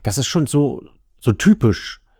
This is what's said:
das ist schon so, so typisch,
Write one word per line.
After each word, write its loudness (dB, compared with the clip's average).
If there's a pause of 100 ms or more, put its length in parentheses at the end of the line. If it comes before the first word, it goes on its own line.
das -4
ist -4
schon -2
so, -2 (380)
so 2
typisch, 0 (200)